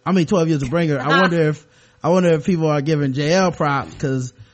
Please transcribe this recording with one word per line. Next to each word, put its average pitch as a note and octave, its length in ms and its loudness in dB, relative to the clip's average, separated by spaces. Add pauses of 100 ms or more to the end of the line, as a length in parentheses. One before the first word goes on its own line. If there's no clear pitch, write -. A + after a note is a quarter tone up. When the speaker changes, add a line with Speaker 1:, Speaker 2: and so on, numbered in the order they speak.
Speaker 1:
I D#3+ 80 -2
mean, F#3 120 2
twelve E3 240 2
Years D#3 140 0
a C3 40 -4
Bringer. D3+ 320 -2
I C3 80 -8
Speaker 2:
<laughs> - 140 2
Speaker 1:
wonder E3+ 280 2
if, D3+ 160 -6 (380)
I D3+ 60 0
wonder F3+ 240 4
if D#3 120 0
people E3 220 0
are D3 140 0
giving C#3+ 320 0
J D3 200 -2
L F#3 180 2
props C#3+ 440 -4
'cause, C3 380 -4 (200)